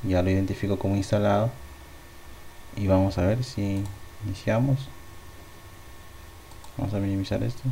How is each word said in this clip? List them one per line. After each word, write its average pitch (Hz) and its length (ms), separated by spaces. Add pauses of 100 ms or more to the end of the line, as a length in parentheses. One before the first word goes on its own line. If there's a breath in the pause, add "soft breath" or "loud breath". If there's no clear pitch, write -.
ya 92 180
lo 92 80
identifico 95 480
como 98 180
instalado 101 540 (1300)
y 101 80
vamos 95 320
a 90 60
ver 113 200
si 98 400 (400)
iniciamos. 113 540 (2000)
Vamos 101 160
a 101 60
minimizar 98 440
esto 120 280